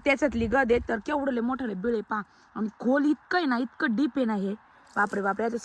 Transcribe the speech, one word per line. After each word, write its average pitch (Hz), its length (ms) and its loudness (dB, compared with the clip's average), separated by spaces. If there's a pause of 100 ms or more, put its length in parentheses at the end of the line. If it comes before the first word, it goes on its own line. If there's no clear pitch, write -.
त्याच्यातली 233 420 2
गद 247 240 4
आहे. 240 80 4 (100)
तर 226 80 0
केवढं 277 340 -2
लय 240 100 0
मोठं 254 240 -2
लय 208 80 -4
बिळ 214 200 -2
आहे 214 80 -2
पहा, 214 200 -4 (340)
आणि 220 120 -2 (120)
खोल 269 260 2
इतकं 311 320 0
आहे 339 100 0
ना, 247 100 0
इतकं 247 380 -2
डीप 262 200 0
आहे 262 100 0
ना 220 80 0
हे, 196 200 -2 (420)
बापरे 202 260 0
बापरे, 202 220 0
याचं 233 220 -2